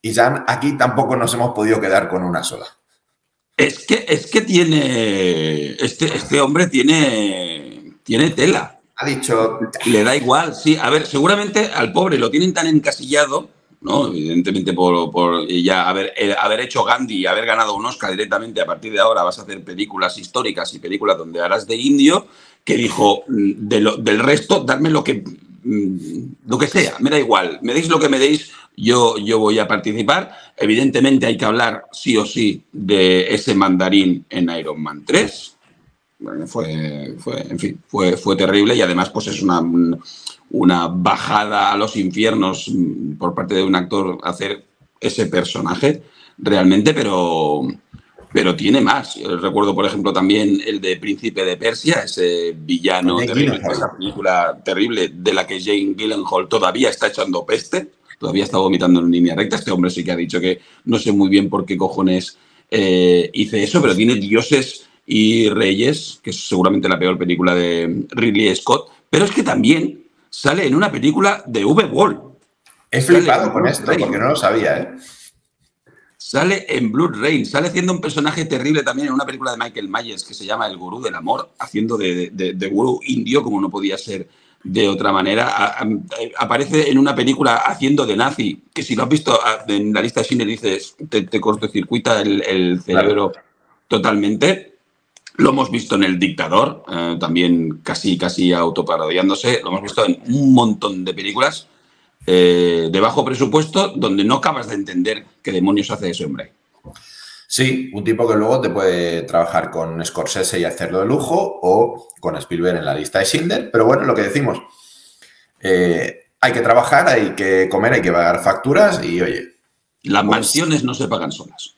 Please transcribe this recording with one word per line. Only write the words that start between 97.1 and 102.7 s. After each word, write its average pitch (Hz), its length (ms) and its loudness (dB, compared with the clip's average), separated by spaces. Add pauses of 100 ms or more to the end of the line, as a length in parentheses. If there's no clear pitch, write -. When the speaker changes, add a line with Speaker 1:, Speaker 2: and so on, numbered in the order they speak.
Speaker 2:
también 82 640 0
casi, 87 340 -2
casi 90 360 0
autoparodiándose. 85 1080 0
Lo - 60 -6
hemos 95 140 -4
visto 104 220 -2
en 90 220 -2
un 135 260 4
montón 104 500 2
de 92 100 -6
películas, 101 540 -2 (580)
eh, 87 640 4